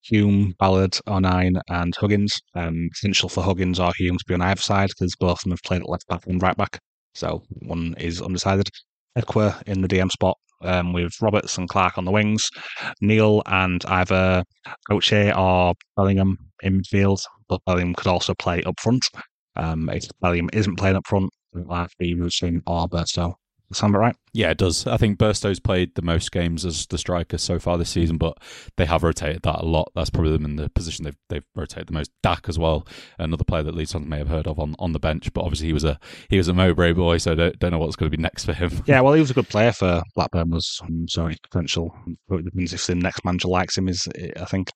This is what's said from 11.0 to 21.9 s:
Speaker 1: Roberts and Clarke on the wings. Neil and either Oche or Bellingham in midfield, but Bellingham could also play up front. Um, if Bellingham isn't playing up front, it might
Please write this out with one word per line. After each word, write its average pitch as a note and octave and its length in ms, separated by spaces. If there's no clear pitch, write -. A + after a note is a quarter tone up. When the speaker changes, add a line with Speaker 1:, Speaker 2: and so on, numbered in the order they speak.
Speaker 1:
Roberts G#2 380
and F2+ 100
Clarke F#2 300
on F#2 60
the F#2 80
wings. G#2+ 360
Neil G#2+ 460
and F#2 400
either F#2 580
Oche G#2 480
or F#2 380
Bellingham F#2+ 400
in F#2+ 180
midfield, G2 400
but F#2 180
Bellingham F2+ 280
could - 120
also F2+ 280
play F2 280
up F2+ 160
front. B2 260
Um, D#2+ 320
if - 160
Bellingham F2 320
isn't G2+ 240
playing F#2+ 200
up - 120
front, F#2+ 220
it F2+ 120
might F2 320